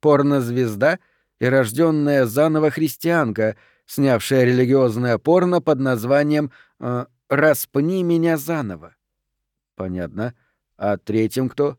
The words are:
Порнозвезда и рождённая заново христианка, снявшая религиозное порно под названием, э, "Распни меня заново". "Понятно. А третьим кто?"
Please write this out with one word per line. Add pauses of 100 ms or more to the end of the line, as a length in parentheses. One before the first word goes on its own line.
Порнозвезда (400)
и
рождённая
заново
христианка, (300)
снявшая
религиозное
порно
под
названием, (280)
э, (240)
"Распни
меня
заново". (800)
"Понятно. (420)
А
третьим
кто?"